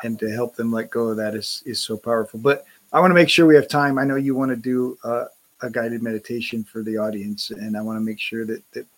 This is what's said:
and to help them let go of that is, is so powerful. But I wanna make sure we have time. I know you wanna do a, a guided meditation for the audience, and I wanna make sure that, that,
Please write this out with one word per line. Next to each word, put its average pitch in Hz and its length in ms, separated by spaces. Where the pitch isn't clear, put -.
and 113 160
to 110 100
help 117 280
them 117 160
let 110 160
go 117 180
of 110 100
that 107 160
is, - 320
is 117 140
so - 160
powerful. 113 460
But 139 240
I 147 80
wanna 180 140
make 175 160
sure 170 160
we 156 100
have 143 140
time. 143 280
I 131 60
know 139 140
you 135 180
wanna 131 220
do 127 480
a, 120 200
a 120 80
guided 117 340
meditation 113 640
for 113 180
the 110 140
audience, 104 540
and 107 260
I 107 40
wanna 110 200
make 110 180
sure 113 260
that, 107 160
that, 123 120